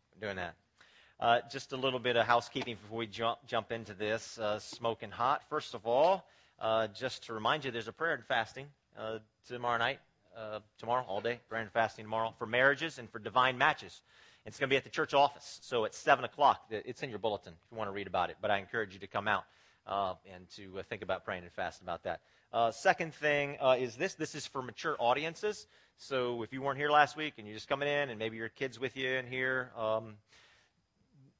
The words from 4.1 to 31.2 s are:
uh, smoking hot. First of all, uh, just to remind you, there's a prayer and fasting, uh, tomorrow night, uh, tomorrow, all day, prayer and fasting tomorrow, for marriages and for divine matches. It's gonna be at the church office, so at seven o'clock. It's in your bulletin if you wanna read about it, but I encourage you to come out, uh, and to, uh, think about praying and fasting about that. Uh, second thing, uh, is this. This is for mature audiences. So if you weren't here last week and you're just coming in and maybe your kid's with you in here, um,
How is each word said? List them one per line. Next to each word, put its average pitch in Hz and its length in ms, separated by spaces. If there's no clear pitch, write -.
uh, 107 200
smoking 113 520
hot. 120 380
First 147 240
of 110 140
all, 160 420
uh, 113 280
just 123 360
to - 80
remind 123 320
you, 135 60
there's 113 180
a 117 40
prayer 165 200
and 123 120
fasting, 127 420
uh, 110 220
tomorrow 120 300
night, 123 220
uh, 107 240
tomorrow, 120 320
all 98 140
day, 117 260
prayer 113 140
and 104 100
fasting 110 320
tomorrow, 113 340
for 120 80
marriages 135 520
and 113 100
for 117 100
divine 123 380
matches. 135 460
It's - 140
gonna 135 100
be 139 80
at 127 80
the 113 60
church 156 240
office, - 480
so 117 240
at - 80
seven 131 320
o'clock. 135 440
It's 113 320
in 143 60
your 107 100
bulletin 98 360
if - 180
you 113 60
wanna 101 140
read 98 160
about 90 200
it, 82 140
but 104 80
I 98 80
encourage 98 340
you 95 80
to 98 60
come 101 200
out, 101 200
uh, 98 300
and 92 200
to, 95 300
uh, - 20
think 101 180
about 92 240
praying 92 200
and 87 80
fasting 90 340
about 85 160
that. 85 180
Uh, 117 180
second 170 420
thing, 143 480
uh, 131 160
is 120 200
this. 175 180
This 156 220
is 139 100
for 135 160
mature 127 380
audiences. 160 680
So 123 480
if - 80
you 131 100
weren't 135 160
here 147 120
last 147 260
week 151 200
and 104 120
you're 107 80
just 110 100
coming 143 220
in 143 220
and 107 80
maybe 110 180
your 113 120
kid's 123 300
with 127 180
you 131 140
in 131 160
here, 131 500
um, 110 400